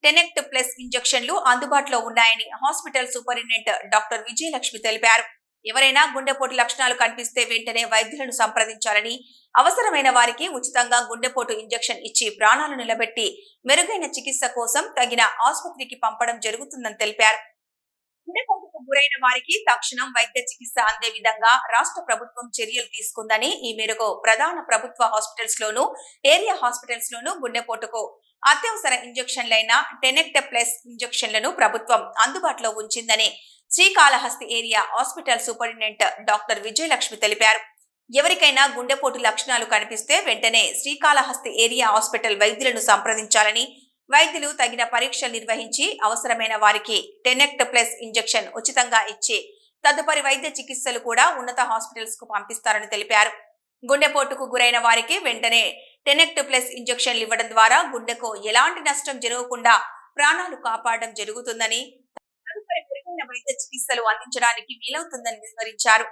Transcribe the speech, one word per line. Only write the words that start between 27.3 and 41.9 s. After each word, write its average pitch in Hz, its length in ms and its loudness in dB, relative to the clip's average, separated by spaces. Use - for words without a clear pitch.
గుండెపోటుకు 226 600 -8
అత్యవసర 302 420 0
ఇంజెక్షన్లైన 233 640 -2
టెనెక్ట్ 285 440 2
ప్లస్ 233 240 -2
ఇంజెక్షన్లను 233 600 -4
ప్రభుత్వం 220 400 2
అందుబాటులో 269 460 -4
ఉంచిందని 220 480 0
శ్రీకాళహస్తి 277 720 4
ఏరియా 226 240 -2
హాస్పిటల్ 247 540 -2
సూపరింటెండెంట్ 226 580 -6
డాక్టర్ 214 380 0
విజయలక్ష్మి 240 560 -2
తెలిపారు. 220 380 4
ఎవరికైనా 294 460 4
గుండెపోటు 247 440 -2
లక్షణాలు 226 440 -2
కనిపిస్తే 214 440 0
వెంటనే 226 340 2
శ్రీకాళహస్తి 277 720 0
ఏరియా 247 300 0